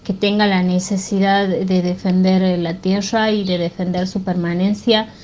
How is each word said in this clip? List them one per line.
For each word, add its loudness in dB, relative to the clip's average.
que -4
tenga 0
la 2
necesidad 0
de 0
defender 2
la -2
tierra 0
y -2
de -2
defender -2
su -4
permanencia 0